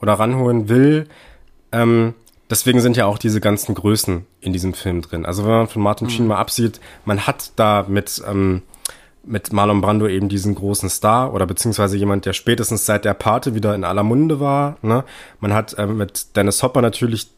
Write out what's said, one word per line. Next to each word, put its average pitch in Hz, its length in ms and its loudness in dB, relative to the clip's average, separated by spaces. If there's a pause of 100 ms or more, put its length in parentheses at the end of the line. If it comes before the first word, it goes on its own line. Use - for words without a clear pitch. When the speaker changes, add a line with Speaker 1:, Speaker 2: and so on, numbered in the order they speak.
Speaker 1:
oder 104 140 2
ranholen 117 540 0
will, 147 400 4 (640)
ähm, 117 420 2 (360)
deswegen 123 300 2
sind 117 160 2
ja 113 100 2
auch 104 120 0
diese 107 220 0
ganzen 104 340 0
Größen 95 520 0 (140)
in 95 120 -4
diesem 90 220 -4
Film 87 280 -4
drin. 82 240 -8
Also 92 180 -4
wenn 110 60 0
man 113 180 4
von 107 140 -4
Martin 104 240 0
Speaker 2:
Mhm. 120 60 -6
Speaker 1:
Sheen 117 140 0
mal 107 100 2
absieht, 110 440 -2 (240)
man 101 220 -2
hat - 300 -6
da 104 320 4
mit, 98 400 -4
ähm, 95 340 0 (640)
mit 110 280 -6
Marlon 101 260 4
Brando 104 260 2
eben 98 220 -2
diesen 98 260 -2
großen 98 360 -4
Star 123 420 0
oder 92 140 0
beziehungsweise 101 500 -2
jemand, 101 300 0
der 92 80 -2
spätestens 113 500 -2
seit 104 220 0
der 101 80 0
Pate 117 400 0
wieder 104 200 0
in 98 80 -4
aller 92 200 0
Munde 139 380 2
war, 143 420 0
ne? 117 220 0 (360)
Man 104 140 0
hat, 107 240 -2
ähm, 104 180 -2
mit - 400 -6
Dennis 101 260 2
Hopper 131 200 2
natürlich 113 560 -2